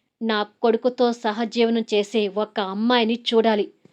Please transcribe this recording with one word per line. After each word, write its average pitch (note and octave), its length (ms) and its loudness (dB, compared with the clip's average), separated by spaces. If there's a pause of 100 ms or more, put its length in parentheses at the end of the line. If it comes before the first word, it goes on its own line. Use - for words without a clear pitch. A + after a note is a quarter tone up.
(220)
నా G#3+ 200 -2
కొడుకుతో A#3+ 720 0
సహజీవనం A#3 720 -2 (100)
చేసే G#3 340 0
ఒక G#3 320 -4
అమ్మాయిని A3+ 580 0 (160)
చూడాలి. A3 380 2 (200)